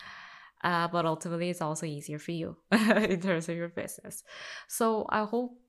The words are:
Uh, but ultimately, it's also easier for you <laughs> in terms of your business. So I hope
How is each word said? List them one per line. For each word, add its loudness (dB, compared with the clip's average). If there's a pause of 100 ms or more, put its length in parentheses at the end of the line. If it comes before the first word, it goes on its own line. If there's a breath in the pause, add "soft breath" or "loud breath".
(640 loud breath)
Uh, 2
but 2
ultimately, 0
it's -2
also -2
easier -6
for -6
you -4
<laughs> -8
in 6
terms 0
of -2
your -4
business. -10 (440 loud breath)
So 0
I 2
hope -4 (100)